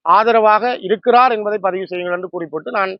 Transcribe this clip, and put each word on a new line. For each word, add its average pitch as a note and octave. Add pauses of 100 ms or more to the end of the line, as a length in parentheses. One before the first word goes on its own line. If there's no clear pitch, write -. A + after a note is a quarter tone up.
ஆதரவாக G#3+
இருக்கிறார் A#3+
என்பதை G#3+
பதிவு F#3
செய்யுங்கள் F3+
என்று F3+
குறிப்பிட்டு E3
நான் F#3+